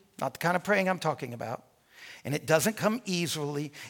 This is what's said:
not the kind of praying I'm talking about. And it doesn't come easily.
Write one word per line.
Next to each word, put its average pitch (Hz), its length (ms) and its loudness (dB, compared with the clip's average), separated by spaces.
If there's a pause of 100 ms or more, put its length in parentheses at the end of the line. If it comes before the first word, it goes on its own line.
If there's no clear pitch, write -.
(200)
not 135 140 -2
the - 40 -18
kind 175 180 2
of 170 80 -2
praying 190 240 4
I'm 185 120 0
talking 135 340 -2
about. 117 300 -8 (600)
And 139 100 -2
it - 120 -2
doesn't 139 300 4
come 214 280 0
easily. 151 680 -2 (180)